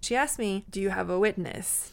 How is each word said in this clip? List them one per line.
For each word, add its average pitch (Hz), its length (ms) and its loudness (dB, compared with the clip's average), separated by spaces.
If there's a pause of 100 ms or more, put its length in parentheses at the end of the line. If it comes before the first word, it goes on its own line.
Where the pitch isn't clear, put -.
She - 160 0
asked 277 220 2
me, 202 320 0
"Do 196 100 -4
you 196 100 2
have 185 200 0
a 180 80 2
witness? - 760 0